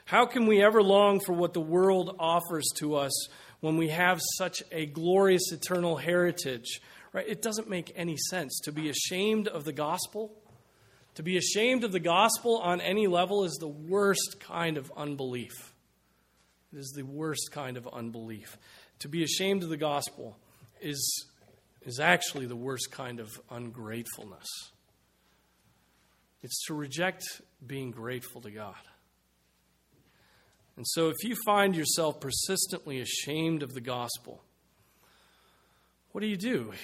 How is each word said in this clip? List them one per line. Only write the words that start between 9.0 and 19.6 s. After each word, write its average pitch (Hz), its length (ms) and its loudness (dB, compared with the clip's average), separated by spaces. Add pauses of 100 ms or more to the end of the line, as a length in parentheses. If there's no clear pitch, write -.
of 156 160 -6
the 156 80 -4
gospel, 180 580 -4 (840)
to 160 80 -10
be 180 160 2
ashamed 233 440 2
of 214 100 -2
the 185 60 0
gospel 220 600 4
on 175 220 2
any 196 260 2
level 185 380 2
is 160 140 -4
the 165 80 -8
worst 180 720 0
kind 165 380 -2
of 131 200 -8
unbelief. 135 800 -6 (1000)
It 147 60 -16
is 135 160 -12
the 139 100 -8
worst 147 460 -6
kind 127 260 -8
of 123 160 -12
unbelief. 113 640 -10 (440)
To 147 80 -10
be 160 160 -2
ashamed 190 400 0